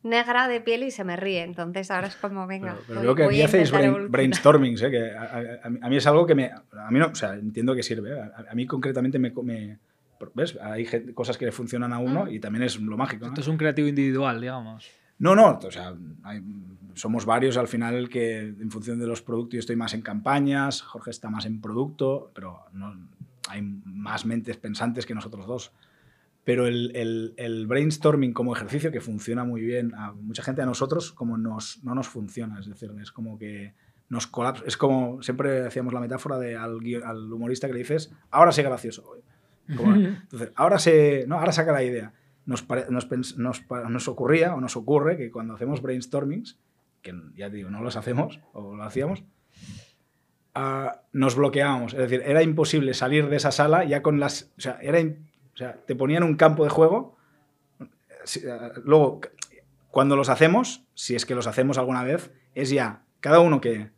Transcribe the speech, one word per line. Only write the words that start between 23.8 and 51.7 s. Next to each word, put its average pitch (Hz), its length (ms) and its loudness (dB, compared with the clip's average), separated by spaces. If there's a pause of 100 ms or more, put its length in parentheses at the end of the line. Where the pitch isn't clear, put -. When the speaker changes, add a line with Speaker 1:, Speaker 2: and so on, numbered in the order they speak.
Speaker 2:
mentes 113 340 -4
pensantes 117 460 -6
que 117 100 -10
nosotros 104 320 -12
dos. 120 260 -10 (720)
Pero 123 240 2
el, 120 260 -2
el, 113 440 -4
el 113 280 -6
brainstorming 143 680 2
como 120 220 -2
ejercicio 139 380 -4
que 117 80 -4
funciona 113 420 -6
muy 117 200 -4
bien, 120 340 -2
a 104 160 -12
mucha 107 320 -10
gente, 135 180 -4
a 127 40 -2
nosotros 135 440 -2
como 117 260 -6
nos, 110 460 -8
no 123 100 -8
nos 131 140 -4
funciona, 107 540 -10
es 98 60 -14
decir, 104 260 -16 (100)
es 104 80 -18
como 113 260 -12
que 104 380 -14 (340)
nos 117 200 -8
colapsa, 120 360 -4
es 117 120 -6
como, 131 480 0
siempre 131 420 -2
hacíamos 123 260 -6
la 123 60 -6
metáfora 127 400 -6
de 120 180 -6
al 113 220 -8
guio-, 120 260 -8
al 113 280 -10
humorista 120 340 -6
que 131 60 -4
le 120 80 -6
dices, 156 320 -4 (180)
"Ahora 160 220 8
sé 151 100 2
gracioso". 123 400 -4 (760)
Como, 180 160 4
Speaker 3:
<laughs> 196 40 8
Speaker 2:
entonces, 185 580 0
"Ahora 175 240 4
sé, 147 480 8
no, 160 100 -2
ahora 165 140 2
saca 160 220 2
la 135 100 2
idea". 117 300 -4 (320)
Nos 123 180 -4
pare-, 127 280 -4
nos 123 200 -2
pens-, 127 280 -6
nos 123 240 -4
pa-, 120 260 -8
nos 117 180 -4
ocurría 160 480 2
o 131 60 -6
nos 127 160 -6
ocurre 147 400 2
que 120 160 -10
cuando 113 220 -10
hacemos 123 280 -4
brainstormings, 139 760 -6 (420)
que 90 100 -16 (220)
ya 101 160 -12
te 104 60 -12
digo, 95 140 -12
no 104 120 -10
los 120 140 -6
hacemos 123 420 -4 (140)
o 104 240 -14
lo 104 80 -12
hacíamos, 139 400 -4 (1300)
ah, 135 480 -6 (100)
nos 135 220 2
bloqueábamos. 135 600 2